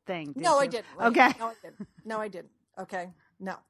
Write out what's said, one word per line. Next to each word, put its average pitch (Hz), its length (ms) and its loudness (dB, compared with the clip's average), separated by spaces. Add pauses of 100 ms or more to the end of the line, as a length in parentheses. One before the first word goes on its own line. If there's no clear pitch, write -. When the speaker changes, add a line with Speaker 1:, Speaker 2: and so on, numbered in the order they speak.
Speaker 1:
thing, 160 260 -8
did 262 100 -8
Speaker 2:
No, 320 160 4
I 277 60 4
Speaker 1:
you? 254 60 -2
Speaker 2:
didn't, 220 160 -8 (120)
Lian. 233 120 4
Speaker 1:
Okay. 247 280 6
Speaker 2:
No, 226 100 -6
I 226 140 -14
didn't. - 260 -16 (160)
No, 220 160 -8
I 214 80 -6
didn't. 190 220 -16 (280)
Okay. 185 300 -10 (320)
No. 185 160 -10 (140)